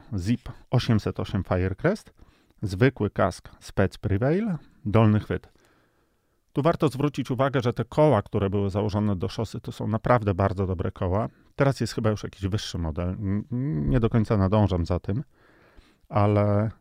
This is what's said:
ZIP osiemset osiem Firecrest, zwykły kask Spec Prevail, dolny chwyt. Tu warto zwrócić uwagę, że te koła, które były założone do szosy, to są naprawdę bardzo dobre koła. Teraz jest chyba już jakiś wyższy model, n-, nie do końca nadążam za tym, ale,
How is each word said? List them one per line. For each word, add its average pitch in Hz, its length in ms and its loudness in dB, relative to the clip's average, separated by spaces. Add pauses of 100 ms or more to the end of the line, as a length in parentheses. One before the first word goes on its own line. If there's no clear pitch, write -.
(180)
ZIP 98 300 -2 (220)
osiemset 110 500 0
osiem 101 240 -4
Firecrest, 95 680 -2 (480)
zwykły 104 480 0
kask - 400 -2 (100)
Spec - 380 -2
Prevail, 147 520 -2 (340)
dolny 107 360 4
chwyt. - 320 -8 (1000)
Tu 143 100 -2
warto 165 260 2
zwrócić 135 420 -4
uwagę, 131 300 0
że 117 120 0
te 120 120 -4
koła, 147 380 4
które 98 280 0
były 101 200 0
założone 104 460 0
do 101 120 -4
szosy, - 320 -8
to - 120 -10
są 113 140 -8
naprawdę 110 480 2
bardzo 95 320 0
dobre 90 260 -4
koła. 98 360 -2 (280)
Teraz 139 240 0
jest 117 120 -4
chyba 110 180 0
już 101 120 -2
jakiś - 240 -8
wyższy 92 320 -4
model, 82 300 -4
n-, 98 360 -4 (440)
nie 135 120 4
do 110 100 2
końca 113 260 2
nadążam 95 500 2
za 87 140 -2
tym, 107 240 -4 (840)
ale, 104 640 2 (100)